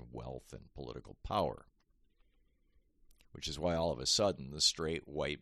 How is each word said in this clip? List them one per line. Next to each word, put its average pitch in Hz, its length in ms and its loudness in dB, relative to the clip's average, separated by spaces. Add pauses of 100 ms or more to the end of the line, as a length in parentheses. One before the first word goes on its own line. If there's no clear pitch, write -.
(100)
wealth, 60 420 -8
and - 220 -14
political 62 500 -10
power. 76 420 2 (1700)
Which - 160 -8
is 73 100 -4
why 85 160 2
all 82 180 2
of 62 60 -4
a 67 80 -4
sudden 69 440 4
the 76 100 -4
straight, 82 460 2
white, 73 360 -2